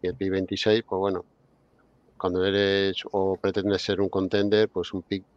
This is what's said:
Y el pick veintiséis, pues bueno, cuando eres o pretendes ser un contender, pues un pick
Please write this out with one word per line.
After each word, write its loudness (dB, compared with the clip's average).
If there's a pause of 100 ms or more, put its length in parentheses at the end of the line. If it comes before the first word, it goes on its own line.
Y -4
el -4
pick -2
veintiséis, 2
pues -4
bueno, -2 (920)
cuando 0
eres 2
o 0
pretendes -2
ser -2
un 2
contender, 2
pues -6
un -4
pick -6 (120)